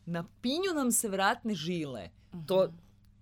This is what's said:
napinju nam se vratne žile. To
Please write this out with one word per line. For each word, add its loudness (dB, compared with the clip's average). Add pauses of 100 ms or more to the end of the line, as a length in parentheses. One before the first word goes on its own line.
napinju -2
nam 2
se 0
vratne 0
žile. -6 (360)
To 6 (540)